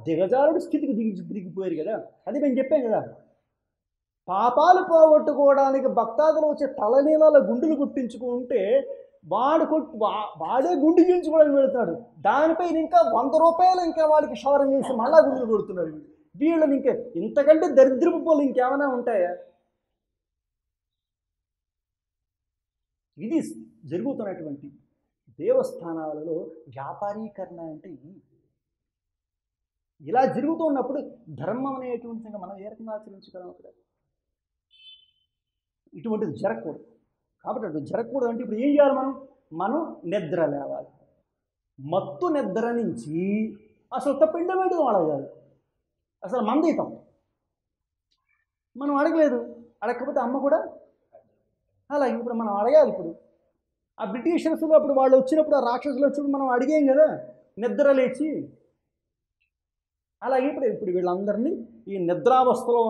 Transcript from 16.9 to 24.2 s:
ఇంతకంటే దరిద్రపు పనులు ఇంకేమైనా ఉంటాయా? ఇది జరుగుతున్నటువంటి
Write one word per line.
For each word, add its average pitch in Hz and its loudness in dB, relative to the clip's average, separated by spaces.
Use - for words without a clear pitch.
ఇంతకంటే 311 4
దరిద్రపు 269 4
పనులు 302 4
ఇంకేమైనా 262 0
ఉంటాయా? 220 -2
ఇది 226 -4
జరుగుతున్నటువంటి 165 -8